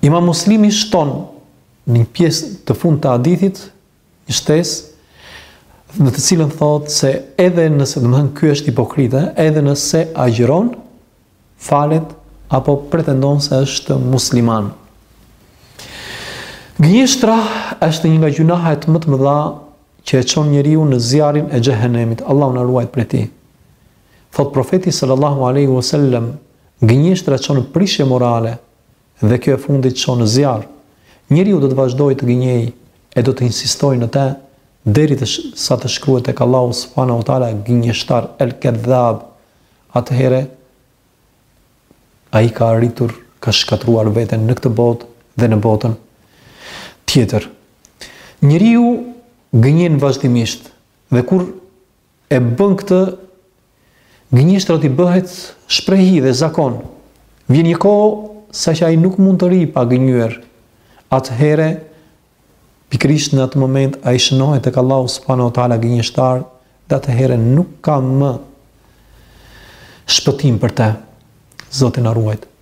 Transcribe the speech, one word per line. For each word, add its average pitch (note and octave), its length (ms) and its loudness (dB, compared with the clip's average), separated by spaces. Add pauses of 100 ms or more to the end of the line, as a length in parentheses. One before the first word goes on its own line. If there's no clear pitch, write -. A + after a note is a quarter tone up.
Imam E3+ 240 2
Muslimi G#3 460 2
shton D3 420 -2 (720)
në A#2+ 140 4
një A#2 160 0
pjesë F3 340 0 (160)
të A2+ 80 2
fund D#3 280 0
të C3 120 2
hadithit, F3 480 0 (640)
një - 140 -4
shtesë, - 520 -2 (1000)
në C#3 160 4
të - 160 -6
cilën D#3+ 320 0
thotë D3 320 0
se C3+ 260 0 (220)
edhe E3+ 320 2
nëse, C#3 320 0
domethënë, C3+ 320 2
ky D#3 160 2
është C#3+ 220 -2
hipokrit, A#2+ 420 0
e, D3 120 0 (200)
edhe D3+ 160 2
nëse D#3+ 460 0 (160)
agjiron, B2 480 2 (840)
falet D3+ 640 -2 (340)
apo C#3+ 300 0 (100)
pretendon C#3+ 480 0
se C3+ 240 0
është - 320 -4 (140)
musliman. A#2 640 0 (2000)
Gënjeshtra A3+ 640 4 (500)
është D#3+ 240 0
një D#3+ 80 4
nga D#3 160 2
gjunahet D#3+ 560 0
më E3 80 2
të D#3+ 140 -2
mëdha C#3 220 2 (680)
që - 160 0
e B2 80 0
çon D3+ 240 0
njeriu D3 320 2
në C3+ 160 2
zjarrin D3 480 0
e B2 160 -2
xhehenemit. A#2 640 -2
Allahu C#3 300 2
na B2 100 -2
ruaj B2 240 -2
prej A#2+ 220 -4
tij. A#2 100 -2 (1120)
Thot C#3+ 160 -2
profeti F3+ 400 -2
sallallahu C3+ 560 0
alaihi C#3 240 0
wasallam, B2+ 640 0 (500)
"Gënjeshtra C#3+ 560 2
çon C#3+ 180 -2
në B2+ 140 -4
prishje E3+ 340 0
morale A#2+ 520 0 (640)
dhe A2+ 180 2
kjo C#3 140 0
e B2+ 40 0
fundit C3 380 -2
çon B2 240 -2
në A2+ 60 2
zjarr." A#2 420 0 (640)
Njeriu F3+ 320 2
do C#3 80 2
të B2+ 100 -2
vazhdojë C3+ 360 0
të C3+ 120 -6
gënjej B2 460 0 (420)
e D#3 60 2
do C3 100 2
të - 160 -4
insistojë C3 520 -2
në A2+ 100 -2
të C#3 260 -2 (500)
deri C#3+ 300 2
të A#2+ 100 -4
sh-, D4+ 300 -8
sa - 220 -2
të B2 100 -8
shkruhet B2 380 -2
tek B2+ 160 -4
Allahu B2 320 0
subhanahu B2+ 460 -4
wa A2 40 -4
taala B2+ 300 -2
gënjeshtar A#2 760 -2 (100)
el-kadhab. A#2+ 840 -2 (720)
Atëherë B2+ 520 0 (1900)
ai A2+ 160 2
ka A#2 160 -2
arritur, A2+ 500 0 (240)
ka A#2+ 120 -4
shkatruar A2 580 0
veten A2 360 -2
në A2+ 100 0
këtë - 140 -4
botë A#2 360 0 (320)
dhe A#2 100 2
në G#2+ 140 2
botën A2 340 0 (1200)
tjetër. A2 340 0 (920)
Njeriu A3+ 720 2 (420)
gënjen D3 460 4
vazhdimisht B2 680 -2 (440)
dhe B2 100 2
kur F#3 240 0 (840)
e C3+ 100 2
bën F#3 420 2
këtë, F#3 200 2 (1300)
gënjeshtra E3+ 460 2
t'i D3+ 100 2
bëhet F3+ 400 2 (400)
shprehje F#3 540 2
dhe C3 100 4
zakon. C#3 460 -2 (680)
Vjen E3 220 4
një E3 100 0
kohë G#3 760 0
sa - 200 -2
që E3 140 0
ai E3 100 4
nuk F#3 220 2
mund F#3+ 180 4
të F3+ 120 2
rri F#3 100 4 (100)
pa B2 160 0
gënyer. B2 520 0 (720)
Atëherë, D3+ 560 0 (1200)
pikërisht C#3+ 440 0
në C3 100 2
atë C3+ 160 -2
moment, C3+ 420 0
ai B2+ 160 0
shënohet C3+ 460 0
tek C3 160 0
Allahu C3 300 0
subhanahu B2 400 -2
wa A#2+ 40 -8
taala A#2+ 240 0
gënjeshtar, B2 640 0 (460)
dhe C#3+ 80 0
atëherë B2+ 420 0
nuk C3 460 0
ka D3 160 0
më C3 320 0 (1800)
shpëtim C3+ 440 0
për B2 200 -2
të. A2 80 2 (840)
Zoti C3 280 0
na A2+ 140 0
ruajt. G#2+ 260 -4 (180)